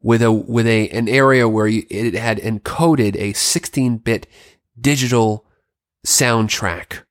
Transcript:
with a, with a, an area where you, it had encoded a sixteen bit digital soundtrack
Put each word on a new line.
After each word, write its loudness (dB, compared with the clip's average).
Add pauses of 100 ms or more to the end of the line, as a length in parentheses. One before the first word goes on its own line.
with 2
a, 4
with 0
a, 2
an -4
area 4
where 2
you, 0
it -4
had -4
encoded 0
a -4
sixteen -2
bit -4 (540)
digital 0 (580)
soundtrack -2